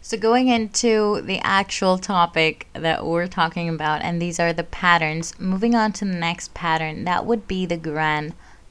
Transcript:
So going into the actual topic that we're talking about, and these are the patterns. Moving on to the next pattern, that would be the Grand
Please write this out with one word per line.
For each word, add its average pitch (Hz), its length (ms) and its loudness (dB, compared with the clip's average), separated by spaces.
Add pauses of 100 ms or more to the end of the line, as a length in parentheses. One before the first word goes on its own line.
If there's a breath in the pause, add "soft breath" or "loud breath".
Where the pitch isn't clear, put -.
So 226 120 -6
going 240 320 4
into 220 720 2
the 190 180 -4
actual 196 580 2
topic 170 760 0
that 160 320 -2
we're 170 220 0
talking 170 420 -2
about, 156 320 -2
and 170 200 -2
these 170 160 -4
are 170 140 2
the 170 140 -4
patterns. 165 760 0
Moving 190 360 0
on 214 180 2
to - 120 -6
the 190 60 -2
next 175 420 -4
pattern, 160 520 -2
that 175 200 0
would 220 220 -2
be 185 180 -2
the 175 120 -2
Grand 156 560 -2 (360 soft breath)